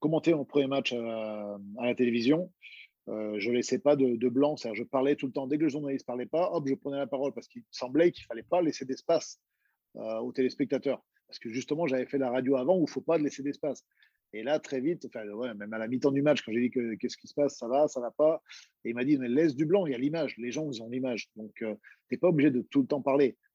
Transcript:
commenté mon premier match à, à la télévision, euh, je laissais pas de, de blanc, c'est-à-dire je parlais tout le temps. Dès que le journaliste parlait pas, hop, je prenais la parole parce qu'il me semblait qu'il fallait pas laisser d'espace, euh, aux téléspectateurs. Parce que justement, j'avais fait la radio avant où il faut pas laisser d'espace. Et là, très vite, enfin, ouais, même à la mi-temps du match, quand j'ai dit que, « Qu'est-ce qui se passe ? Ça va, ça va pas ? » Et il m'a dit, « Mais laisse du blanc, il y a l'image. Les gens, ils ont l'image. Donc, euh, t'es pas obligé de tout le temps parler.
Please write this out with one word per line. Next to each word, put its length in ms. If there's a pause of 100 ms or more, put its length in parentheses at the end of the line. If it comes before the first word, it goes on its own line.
commenté 340
mon 100
premier 220
match 260
à, 640 (200)
à 80
la 80
télévision, 580 (560)
euh, 300
je 120
laissais 300
pas 160
de, 200
de 120
blanc, 280
c'est-à-dire 280
je 0
parlais 320
tout 100
le 60
temps. 160
Dès 100
que 60
le 40
journaliste 380
parlait 200
pas, 260
hop, 160
je 60
prenais 240
la 100
parole 260
parce 140
qu'il 140
me 100
semblait 400
qu'il 140
fallait 180
pas 180
laisser 220
d'espace, 560 (560)
euh, 240
aux 100
téléspectateurs. 720 (240)
Parce 140
que 100
justement, 380
j'avais 180
fait 120
la 120
radio 260
avant 220
où 80
il 40
faut 100
pas 180
laisser 240
d'espace. 420 (480)
Et 120
là, 160
très 200
vite, 260
enfin, 220
ouais, 260
même 180
à 60
la 100
mi-temps 240
du 100
match, 200
quand 100
j'ai 80
dit 100
que, « 300
Qu'est-ce 180
qui 80
se 80
passe ? 240
Ça 100
va, 200
ça 120
va 120
pas ? » 280 (440)
Et 60
il 40
m'a 100
dit, « 140
Mais 100
laisse 260
du 120
blanc, 180
il 80
y 20
a 40
l'image. 400
Les 140
gens, 180
ils 120
ont 60
l'image. 480
Donc, 240
euh, 140 (340)
t'es 80
pas 120
obligé 220
de 120
tout 180
le 60
temps 160
parler. 340 (180)